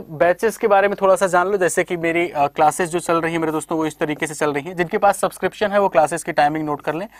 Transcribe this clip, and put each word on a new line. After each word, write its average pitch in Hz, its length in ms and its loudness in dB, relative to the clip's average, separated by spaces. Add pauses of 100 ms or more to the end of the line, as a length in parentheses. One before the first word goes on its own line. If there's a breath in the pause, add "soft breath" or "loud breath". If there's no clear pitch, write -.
(100)
बैचेस 175 460 2
के 240 100 -2
बारे 202 220 4
में 202 120 -4
थोड़ा 190 160 4
सा 190 100 0
जान 180 200 2
लो, 202 100 -2
जैसे 180 280 0
कि 180 120 -6
मेरी, 170 320 -2
अ, 143 180 0
क्लासेस 156 420 2
जो 170 100 -2
चल 165 220 0
रही 165 120 -2
हैं 170 60 -2
मेरे 156 140 -2
दोस्तों, 156 260 -4
वो 160 80 0
इस 151 120 -8
तरीके 151 280 -4
से 151 80 -6
चल 151 180 -2
रही 139 120 -4
हैं। 180 120 -10
जिनके 175 220 -2
पास 202 200 2
सब्सक्रिप्शन 190 540 -2
है 202 80 4
वो 196 80 4
क्लासेस 160 340 0
की 170 100 -8
टाइमिंग 151 340 0
नोट 147 160 -4
कर 151 120 -4
लें, 180 120 -6 (140)